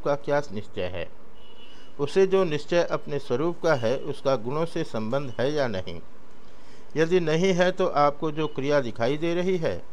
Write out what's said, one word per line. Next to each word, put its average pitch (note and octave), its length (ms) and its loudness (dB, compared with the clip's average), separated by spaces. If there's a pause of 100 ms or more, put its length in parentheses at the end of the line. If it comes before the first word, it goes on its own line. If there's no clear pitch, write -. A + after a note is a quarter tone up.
का C#3+ 100 2
क्या C#3+ 280 0 (100)
निश्चय G2 320 -4
है, F2+ 240 -2 (920)
उसे F#3 260 4
जो F#3+ 180 4
निश्चय E3+ 380 2
अपने D3+ 360 -2
स्वरूप D3+ 440 0
का D#3+ 120 4
है A#2+ 240 2
उसका C3 380 0
गुणों B2+ 280 -2
से D#3+ 200 -2
संबंध A#2 560 -2
है C3+ 120 2
या C#3+ 160 0
नहीं। F#2 320 -4 (960)
यदि E3 240 4
नहीं E3 320 2
है F3+ 200 4
तो F#3 140 2
आपको D3 440 2
जो D3+ 160 -2
क्रिया C#3+ 340 2
दिखाई A#2 360 0
दे E3 180 0
रही F3+ 220 0
है A#2+ 260 -2 (100)